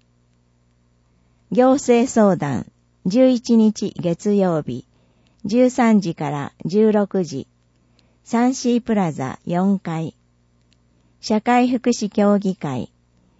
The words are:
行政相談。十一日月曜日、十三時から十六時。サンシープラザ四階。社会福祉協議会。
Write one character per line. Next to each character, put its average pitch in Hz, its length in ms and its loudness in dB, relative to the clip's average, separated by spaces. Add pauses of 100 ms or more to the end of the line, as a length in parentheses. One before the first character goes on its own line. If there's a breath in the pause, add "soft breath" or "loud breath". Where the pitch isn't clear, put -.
(1500)
行 254 240 4
政 240 320 2
相 202 300 2
談。 139 300 -6 (380)
十 254 240 4
一 240 280 0
日 214 440 2
月 175 340 -2
曜 175 280 0
日、 127 220 -10 (600)
十 240 260 2
三 226 300 2
時 170 160 -4
か 143 140 -6
ら 143 220 -8 (120)
十 214 260 2
六 202 320 0
時。 139 240 -10 (760)
サ 240 220 0
ン 262 80 0
シ 240 240 -2
ー 226 40 -4
プ 226 120 -4
ラ 180 180 0
ザ 131 320 -10
四 185 340 0
階。 160 380 -8 (1040)
社 214 200 -2
会 247 280 2
福 247 220 -2
祉 220 180 -4
協 202 300 2
議 190 180 -4
会。 127 340 -8 (500)